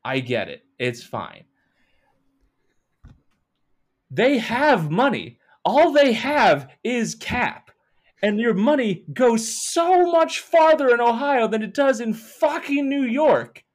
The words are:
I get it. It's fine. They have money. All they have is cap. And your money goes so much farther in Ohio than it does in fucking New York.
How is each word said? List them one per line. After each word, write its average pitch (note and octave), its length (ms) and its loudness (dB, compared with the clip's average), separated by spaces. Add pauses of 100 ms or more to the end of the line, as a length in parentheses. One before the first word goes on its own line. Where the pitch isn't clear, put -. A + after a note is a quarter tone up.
I C3+ 180 -4
get A#2 280 -6
it. - 160 -18 (140)
It's B2 260 -6
fine. F2 400 -14 (2750)
They A#3 280 0
have A3+ 520 0
money. F3 480 -2 (260)
All D4 280 4
they C#4+ 200 4
have A3 580 0 (140)
is A3+ 320 -2
cap. - 540 -6 (520)
And G#3 180 0
your A#3 140 0
money A3 580 0
goes A3+ 420 0
so F4 560 0
much D#4+ 300 0
farther D#4 540 4
in A#3 60 0
Ohio A#3+ 480 0
than G#3+ 140 -4
it A3 120 -12
does C4+ 260 0
in A3 140 -6
fucking C#4+ 760 -4
New C#4 140 -2
York. B3 640 0 (100)